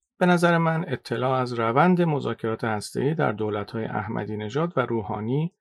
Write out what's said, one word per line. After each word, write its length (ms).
به 80
نظر 320
من 300
اطلاع 420
از 220
روند 500
مذاکرات 600
هسته‌ای 500
در 180
دولت‌های 520
احمدی 520
نژاد 400
و 40
روحانی 800